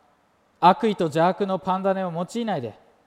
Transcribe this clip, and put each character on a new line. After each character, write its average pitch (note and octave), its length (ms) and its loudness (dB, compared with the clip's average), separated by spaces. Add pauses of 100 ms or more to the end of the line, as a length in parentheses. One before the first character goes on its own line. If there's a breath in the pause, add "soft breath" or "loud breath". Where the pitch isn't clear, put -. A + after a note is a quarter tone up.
(600)
悪 F#3+ 280 6
意 G#3 80 0
と F3+ 100 0
邪 D#3+ 220 2
悪 F#3+ 200 -2
の F#3+ 120 -2
パ F#3+ 200 -2
ン F#3+ 40 -10
種 F#3+ 200 0
を F3 80 -6
用 F3 300 -6
い A#3 40 -4
な G3 120 -4
い C3 40 -6
で、 A2 160 -10 (300)